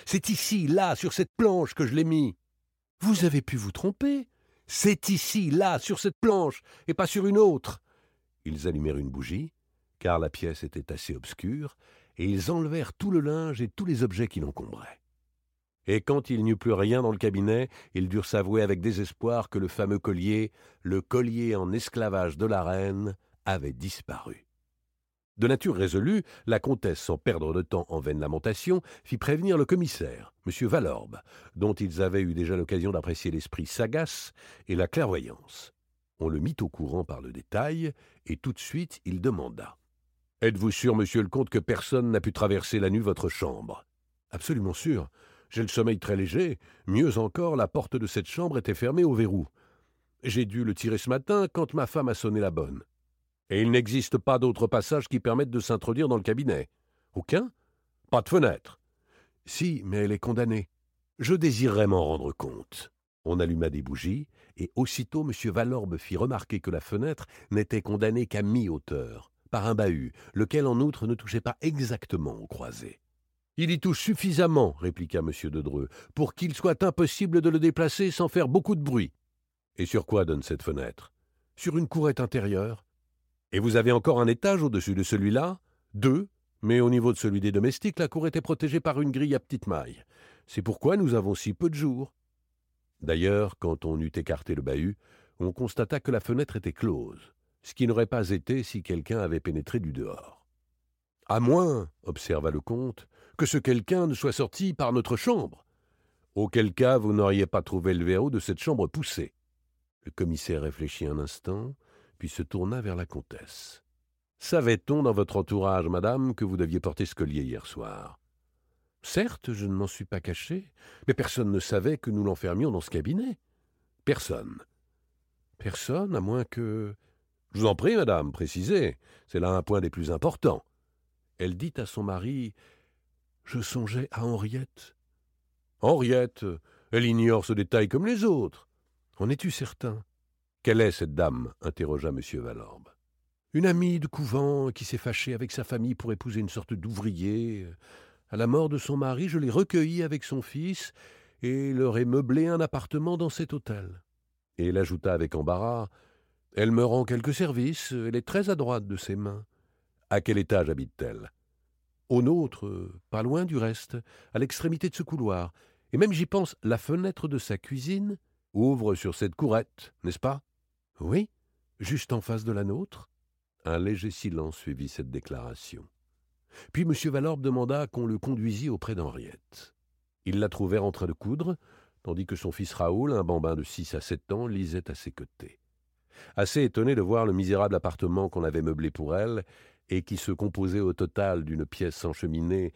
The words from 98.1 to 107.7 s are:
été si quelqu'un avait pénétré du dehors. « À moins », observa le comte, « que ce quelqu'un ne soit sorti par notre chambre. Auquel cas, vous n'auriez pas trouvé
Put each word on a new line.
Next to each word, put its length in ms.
été 320
si 200
quelqu'un 360
avait 220
pénétré 380
du 140
dehors. « 540
À 120
moins », 520
observa 480
le 100
comte, « 460
que 100
ce 120
quelqu'un 480
ne 80
soit 180
sorti 420
par 180
notre 240
chambre. 500
Auquel 380
cas, 260
vous 140
n'auriez 340
pas 160
trouvé 300